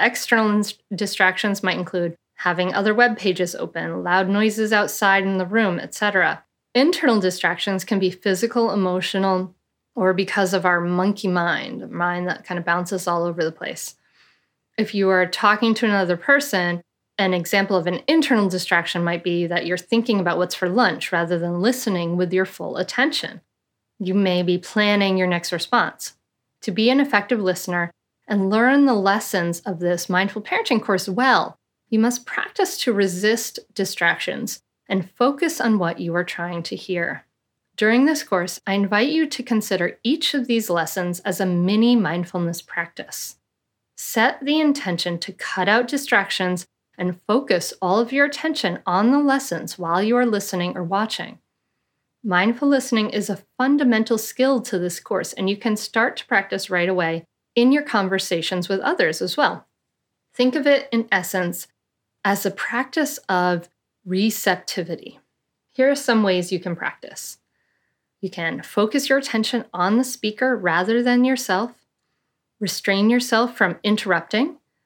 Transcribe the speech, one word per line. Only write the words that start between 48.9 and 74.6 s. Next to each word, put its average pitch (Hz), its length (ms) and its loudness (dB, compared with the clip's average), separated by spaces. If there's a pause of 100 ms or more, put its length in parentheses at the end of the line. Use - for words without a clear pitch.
the 285 80 4
lessons 269 600 -2
while 175 240 0
you 226 140 2
are 247 100 4
listening 190 500 -2
or 175 80 -6
watching. 180 540 -4 (840)
Mindful 220 460 2
listening 254 420 2
is - 180 -4
a 202 160 -6 (140)
fundamental 247 580 2
skill 254 460 0
to - 160 -4
this 175 220 -4
course, - 320 -4
and 190 180 -2
you 202 60 -2
can 214 200 -2
start 233 400 0
to - 100 -12
practice 196 440 -2
right 180 180 2
away 165 380 0 (280)
in 240 160 6
your 294 120 4
conversations 185 840 -2
with 190 120 0
others 175 400 0
as 180 160 -4
well. 175 300 0 (640)
Think 247 220 2
of 285 120 0
it, 285 240 4
in 226 220 0
essence, 180 540 -2 (580)
as 202 220 0
a 190 40 2
practice - 680 -4 (100)
of 180 400 0 (380)
receptivity. 185 1120 -2 (540)
Here 262 180 4
are 277 40 2
some 226 280 2
ways 180 280 2
you 180 80 -2
can 175 160 -4
practice. - 640 -10 (800)
You 185 100 -6
can 165 320 -6
focus 220 460 0
your 269 100 4
attention 233 560 -2
on 190 240 2
the 262 60 4
speaker 254 520 -2
rather 185 460 2
than 247 220 4
yourself. 247 480 0 (840)
Restrain 202 520 0
yourself 240 460 2
from 175 260 0
interrupting. 214 720 0 (300)